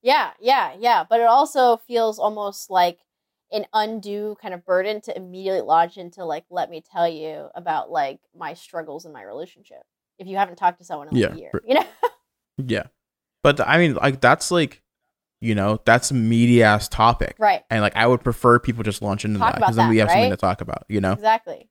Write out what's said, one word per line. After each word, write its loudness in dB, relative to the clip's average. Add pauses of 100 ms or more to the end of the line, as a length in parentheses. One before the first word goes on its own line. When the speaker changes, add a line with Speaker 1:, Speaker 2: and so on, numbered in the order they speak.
Speaker 1:
Yeah, 2 (100)
yeah, 0
yeah. 2
But 2
it 4
also 4
feels -2
almost -6
like 2 (540)
an -6
undue -6
kind -12
of -18
burden -2
to -12
immediately -6
launch 0
into, -16
like, -8
"Let -6
me -16
tell -4
you -10
about, -8
like, -6 (160)
my -14
struggles -14
in -20
my -20
relationship." -18 (360)
If -18
you -8
haven't -2
talked -2
to -20
someone -12
in, -6
like, 4
Speaker 2:
Yeah, 0
Speaker 1:
a -16
year, -20
Speaker 2:
for -6
Speaker 1:
you 2
know? 2 (420)
<laughs> -18
Speaker 2:
Yeah. -4 (580)
But, 2
I 2
mean, 2
like, -2
that's, 4
like, -2 (580)
you -2
know, 0
that's 4
a -4
meaty 4
ass 4
topic. 0
Speaker 1:
Right. 0
Speaker 2:
And, -2
like, 0
I 4
would 2
prefer 2
people -4
just -6
launch -4
into -4
Speaker 1:
Talk 0
Speaker 2:
that, -6
Speaker 1:
about 2
Speaker 2:
'cause 0
then 4
we 4
Speaker 1:
that, 4
Speaker 2:
have 2
something 4
Speaker 1:
right? -
Speaker 2:
to -4
talk -2
about, -10
you -2
know? 0
Speaker 1:
Exactly. -4